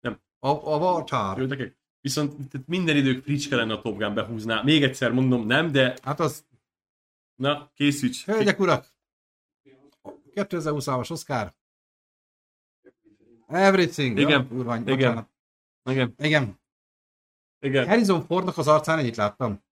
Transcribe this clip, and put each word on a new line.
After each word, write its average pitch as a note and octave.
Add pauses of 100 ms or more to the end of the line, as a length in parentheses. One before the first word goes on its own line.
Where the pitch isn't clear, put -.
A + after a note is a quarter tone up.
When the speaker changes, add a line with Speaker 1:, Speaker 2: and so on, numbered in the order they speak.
Speaker 1:
Nem. A#2 (180)
Speaker 2:
A-, C3 (260)
Avatar. D3
Speaker 1:
Jó, C3
nekik. C3 (240)
Viszont C#3+
itt C3+
minden E3
idők C3
fricske C#3+
lenne, A2
a G#2
Top G#2
Gun G#2
behúzná. A2
Még D3
egyszer C3
mondom, B2+
nem, D3+
de C3
Speaker 2:
Hát D3
az D3+ (880)
Speaker 1:
Na, C#3+
készíts. C#3+
Speaker 2:
Hölgyek, G#3
urak! E3 (1400)
Kétezer-húsz D#3 (240)
Oscar. C3 (1900)
Everything. E3+
Speaker 1:
Igen. C#3+
Speaker 2:
Ja, C3+
kurva, A#2+
Speaker 1:
Igen. A#2
Speaker 2:
bocsánat. A#2+ (560)
Speaker 1:
Igen. B2+
Speaker 2:
Igen. D3 (1000)
Speaker 1:
Igen. C3
Speaker 2:
Harrison G3
Fordnak F3+
az D3
arcán D#3
ennyit B2
láttam. G#2+ (220)